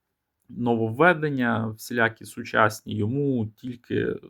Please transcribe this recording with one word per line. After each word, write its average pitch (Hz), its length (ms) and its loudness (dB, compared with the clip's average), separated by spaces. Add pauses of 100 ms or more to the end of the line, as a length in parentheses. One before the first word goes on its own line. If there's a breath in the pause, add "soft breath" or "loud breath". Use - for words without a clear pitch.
(480)
нововведення, 120 1160 2
всілякі 113 580 -2
сучасні, 110 720 0
йому 123 500 0
тільки 117 680 -6 (140)